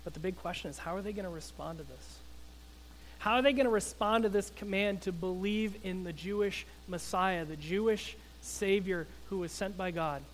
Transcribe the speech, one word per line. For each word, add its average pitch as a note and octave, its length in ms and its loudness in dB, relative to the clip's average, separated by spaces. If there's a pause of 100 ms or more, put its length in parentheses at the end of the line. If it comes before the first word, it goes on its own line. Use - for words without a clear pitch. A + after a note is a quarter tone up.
But D#3+ 100 -6
the D#3+ 60 -8
big F#3 180 -2
question F3 340 -6
is, C#3+ 60 -10
how E3+ 180 -4
are G3 60 -4
they G#3 120 -4
gonna G3 160 -4
respond D#3+ 480 -8
to D#3 60 -10
this? - 340 -12 (1000)
How G#3+ 140 4
are B3+ 80 8
they C#4 120 8
gonna B3+ 160 6
respond G#3+ 540 4
to G#3+ 60 6
this G3 260 2
command G3+ 480 0
to F#3+ 80 0
believe F#3+ 720 0
in F#3 200 -2
the E3+ 100 -4
Jewish G3 520 0 (220)
Messiah, F3+ 580 2
the D#3 100 -6
Jewish G3+ 600 2 (260)
Savior F#3+ 640 2 (240)
who G3 80 -2
was F3 140 -2
sent G3 260 -2
by F#3 140 0
God? D#3 320 0 (100)